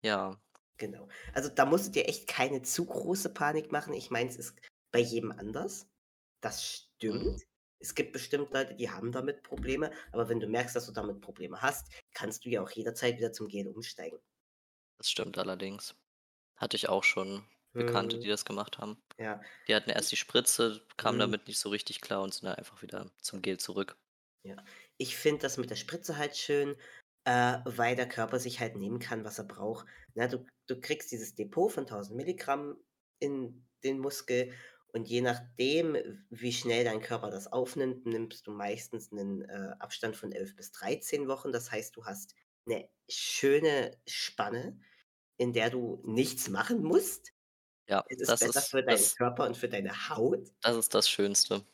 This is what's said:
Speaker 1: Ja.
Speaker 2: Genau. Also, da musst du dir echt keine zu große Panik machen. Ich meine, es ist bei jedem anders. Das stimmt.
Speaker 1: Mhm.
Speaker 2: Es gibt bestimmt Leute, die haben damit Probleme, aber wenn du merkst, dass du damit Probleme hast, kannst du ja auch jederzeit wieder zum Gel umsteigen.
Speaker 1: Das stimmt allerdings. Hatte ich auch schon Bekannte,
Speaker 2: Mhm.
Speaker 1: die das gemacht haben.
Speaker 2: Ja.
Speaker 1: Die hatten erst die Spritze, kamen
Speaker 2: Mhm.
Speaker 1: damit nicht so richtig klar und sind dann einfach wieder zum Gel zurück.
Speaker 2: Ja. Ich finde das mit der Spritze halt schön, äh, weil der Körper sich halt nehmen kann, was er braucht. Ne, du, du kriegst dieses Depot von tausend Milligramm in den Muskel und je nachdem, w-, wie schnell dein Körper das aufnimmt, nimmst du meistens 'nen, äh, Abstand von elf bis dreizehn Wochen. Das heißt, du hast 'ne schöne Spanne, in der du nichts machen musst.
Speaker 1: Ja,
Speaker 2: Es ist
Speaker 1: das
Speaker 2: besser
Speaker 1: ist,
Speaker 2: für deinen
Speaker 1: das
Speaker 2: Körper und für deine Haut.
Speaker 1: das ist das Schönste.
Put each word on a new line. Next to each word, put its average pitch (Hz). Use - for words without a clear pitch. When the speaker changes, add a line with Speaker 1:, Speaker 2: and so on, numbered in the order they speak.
Speaker 1:
Ja. 98
Speaker 2:
Genau. -
Also, 135
da 135
musst 185
du -
dir -
echt -
keine 131
zu -
große -
Panik 151
machen. 147
Ich -
meine, 123
es 123
ist -
bei 120
jedem 117
anders. 107
Das -
stimmt. -
Speaker 1:
Mhm. -
Speaker 2:
Es -
gibt -
bestimmt 143
Leute, 135
die 120
haben 120
damit 131
Probleme, 147
aber 113
wenn 117
du 107
merkst, 120
dass 120
du -
damit 101
Probleme 85
hast, -
kannst -
du 123
ja 110
auch 92
jederzeit 113
wieder 113
zum 107
Gel 101
umsteigen. -
Speaker 1:
Das -
stimmt 95
allerdings. 95
Hatte -
ich 104
auch 95
schon 98
Bekannte, 120
Speaker 2:
Mhm. 117
Speaker 1:
die 117
das 107
gemacht 101
haben. 107
Speaker 2:
Ja. 110
Speaker 1:
Die 110
hatten -
erst -
die -
Spritze, -
kamen 120
Speaker 2:
Mhm. -
Speaker 1:
damit 104
nicht -
so 104
richtig -
klar 98
und 95
sind -
dann 95
einfach -
wieder 92
zum 98
Gel 95
zurück. -
Speaker 2:
Ja. 98
Ich 127
finde 147
das 135
mit 120
der 113
Spritze 165
halt 147
schön, 143
äh, 123
weil 120
der 123
Körper 117
sich 120
halt 117
nehmen 104
kann, 113
was 107
er 110
braucht. 107
Ne, 120
du, 123
du 127
kriegst -
dieses 110
Depot 107
von 139
tausend 104
Milligramm 147
in 131
den 135
Muskel 127
und 113
je 120
nachdem, 131
w-, 101
wie 120
schnell 120
dein 110
Körper -
das 98
aufnimmt, 127
nimmst 113
du 107
meistens 104
'nen, 98
äh, 98
Abstand -
von 104
elf 98
bis -
dreizehn 143
Wochen. 135
Das 120
heißt, 110
du 113
hast -
'ne 113
schöne 143
Spanne, -
in 123
der 113
du 120
nichts 120
machen 165
musst. -
Speaker 1:
Ja, 98
Speaker 2:
Es -
ist -
Speaker 1:
das 113
Speaker 2:
besser -
Speaker 1:
ist, 120
Speaker 2:
für 135
deinen 131
Speaker 1:
das 104
Speaker 2:
Körper 123
und 120
für -
deine 98
Haut. -
Speaker 1:
das 120
ist -
das 107
Schönste. 101